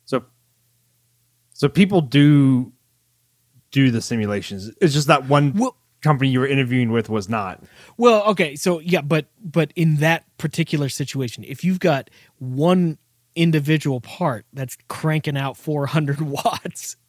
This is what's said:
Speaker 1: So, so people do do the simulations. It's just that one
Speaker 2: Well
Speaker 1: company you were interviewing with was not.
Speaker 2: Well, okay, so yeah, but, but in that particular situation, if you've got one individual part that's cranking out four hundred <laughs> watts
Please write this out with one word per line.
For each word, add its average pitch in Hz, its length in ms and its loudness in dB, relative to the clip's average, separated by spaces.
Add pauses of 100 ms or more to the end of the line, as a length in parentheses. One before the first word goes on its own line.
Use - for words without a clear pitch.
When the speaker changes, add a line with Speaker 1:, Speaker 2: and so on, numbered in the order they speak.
Speaker 1:
So, 127 200 -4 (1300)
so 147 160 -2
people 190 320 4
do 139 720 4 (1000)
do 135 180 4
the 117 100 -2
simulations. 104 680 -4 (100)
It's 151 140 4
just 147 140 0
that 139 180 2
one 143 280 4
Speaker 2:
Well 240 220 -2 (260)
Speaker 1:
company 135 280 2
you 127 80 0
were 131 80 0
interviewing 127 460 0
with 110 160 -2
was 104 200 -4
not. 104 360 -6 (320)
Speaker 2:
Well, 226 300 4
okay, 170 280 0
so 170 240 -2
yeah, 170 220 0
but, 147 260 -2 (160)
but 160 320 -2
in 160 220 2
that 160 280 0 (140)
particular 151 500 -2
situation, 127 560 -8
if 135 200 -12
you've 185 160 0
got 143 300 -2 (280)
one 156 580 0 (380)
individual 151 680 0
part 127 520 -6
that's 131 260 -12 (100)
cranking 156 480 -4
out 135 200 -6
four 147 300 -4
hundred 143 340 -2
<laughs> - 20 -2
watts - 720 -6 (120)